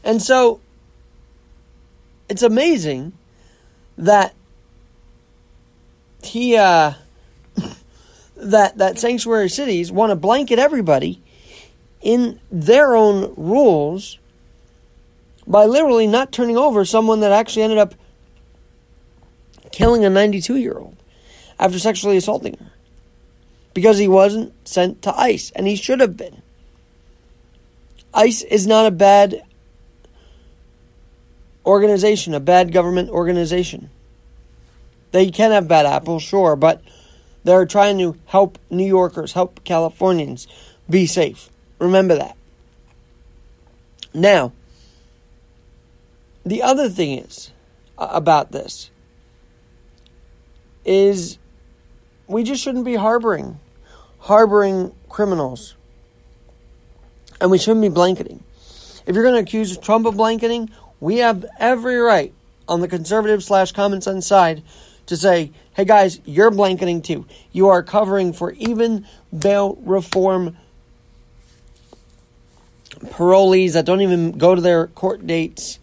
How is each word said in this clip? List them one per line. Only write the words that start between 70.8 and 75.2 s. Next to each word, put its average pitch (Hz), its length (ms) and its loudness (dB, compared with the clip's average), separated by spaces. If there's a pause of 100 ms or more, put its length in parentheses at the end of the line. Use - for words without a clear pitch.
parolees 185 720 2
that 156 120 0
don't 185 160 0
even 175 300 -2
go 170 240 2
to 175 60 -4
their 170 260 0
court 190 400 -8